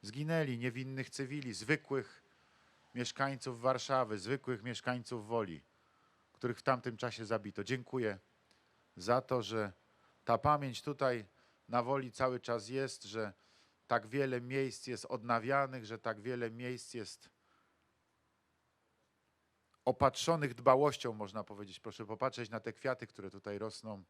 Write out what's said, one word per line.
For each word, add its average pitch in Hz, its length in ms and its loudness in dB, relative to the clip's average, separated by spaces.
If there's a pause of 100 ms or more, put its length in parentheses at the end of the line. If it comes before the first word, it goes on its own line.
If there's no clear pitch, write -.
zginęli, 143 560 0
niewinnych 131 520 -4
cywili, 135 440 -6
zwykłych 135 680 0 (720)
mieszkańców 123 640 -2
Warszawy, 123 580 2
zwykłych 120 440 -2
mieszkańców 120 640 -4
Woli, 104 360 -2 (680)
których - 260 -2
w - 40 -18
tamtym 123 340 0
czasie 117 300 -4
zabito. 101 380 -2
Dziękuję 120 540 -2 (760)
za 117 240 4
to, 127 220 0
że 107 300 0 (520)
ta 117 140 6
pamięć 139 440 2
tutaj 127 440 0 (420)
na 120 140 2
Woli 131 300 0
cały 127 280 2
czas 113 280 -2
jest, 131 360 -4
że 104 280 -4 (540)
tak 110 200 2
wiele 127 340 0
miejsc 127 460 -2
jest 120 180 -6
odnawianych, 123 800 0
że 110 140 -8
tak 107 220 -2
wiele 120 300 -2
miejsc 123 440 -8
jest - 360 -10 (2500)
opatrzonych 139 680 4
dbałością, 131 580 6
można 104 320 -6
powiedzieć. 101 360 -12
Proszę 107 260 -10
popatrzeć 113 440 -4
na 113 100 -6
te 113 120 -6
kwiaty, 127 340 -4
które 98 240 -12
tutaj 101 280 -8
rosną. 107 520 -8